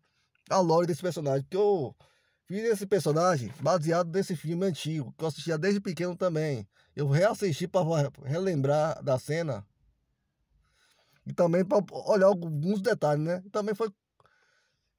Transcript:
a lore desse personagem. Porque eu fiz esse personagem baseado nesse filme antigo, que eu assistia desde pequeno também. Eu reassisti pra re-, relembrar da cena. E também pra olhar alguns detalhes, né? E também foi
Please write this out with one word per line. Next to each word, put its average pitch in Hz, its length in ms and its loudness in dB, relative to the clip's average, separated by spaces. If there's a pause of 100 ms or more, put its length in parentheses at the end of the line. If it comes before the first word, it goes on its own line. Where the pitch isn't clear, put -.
(520)
a 190 80 4
lore 170 260 4
desse 170 160 -4
personagem. 143 400 -2
Porque 180 160 -6
eu 190 380 2 (500)
fiz 202 180 -6
esse 208 220 0
personagem 160 760 2
baseado 165 520 0
nesse 190 240 -2
filme 170 320 -4
antigo, 151 460 -6
que - 100 -10
eu 160 40 -2
assistia 156 300 -4
desde 196 240 0
pequeno 175 340 -6
também. 156 540 -2 (260)
Eu 143 140 -2
reassisti 180 580 2
pra 180 140 2
re-, 156 300 0 (120)
relembrar 151 800 0
da 151 140 2
cena. 147 500 -4 (1600)
E 139 80 -10
também 175 320 2
pra 302 140 2 (120)
olhar 190 360 4
alguns 175 560 0
detalhes, 151 420 0
né? 180 180 -4
E 202 60 -20
também 214 240 -2
foi 214 180 -4 (1080)